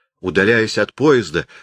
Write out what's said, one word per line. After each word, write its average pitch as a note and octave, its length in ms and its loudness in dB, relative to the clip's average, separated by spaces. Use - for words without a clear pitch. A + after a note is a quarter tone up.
Удаляясь G#2 580 0
от G#2 160 -2
поезда, G#2+ 540 0